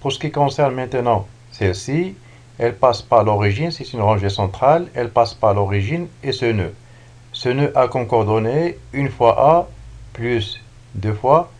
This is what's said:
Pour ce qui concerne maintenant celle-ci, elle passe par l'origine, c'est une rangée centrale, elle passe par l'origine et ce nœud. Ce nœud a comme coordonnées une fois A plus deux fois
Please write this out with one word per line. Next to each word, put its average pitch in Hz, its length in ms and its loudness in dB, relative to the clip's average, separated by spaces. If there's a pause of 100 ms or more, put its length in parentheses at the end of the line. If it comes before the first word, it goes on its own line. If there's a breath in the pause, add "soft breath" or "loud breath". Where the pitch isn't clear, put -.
Pour 135 120 -4
ce - 60 -8
qui 151 120 -6
concerne 143 440 0
maintenant 123 520 -2 (240)
celle-ci, 139 640 -2 (440 soft breath)
elle 117 180 -2
passe 123 240 2
par 113 240 4
l'origine, 104 460 0
c'est 135 240 -12
une 113 80 -4
rangée 101 260 2
centrale, 127 680 0
elle 120 140 -4
passe 113 240 2
par 107 220 2
l'origine 101 540 -2 (140)
et 139 100 -4
ce - 120 -4
nœud. 101 300 -2 (580 soft breath)
Ce - 160 -6
nœud 139 260 0
a 127 140 2
comme 123 180 -4
coordonnées 113 680 0 (160)
une 139 160 -2
fois - 320 2
A 160 280 4 (440)
plus 117 500 -4 (320)
deux 104 200 -4
fois 143 460 2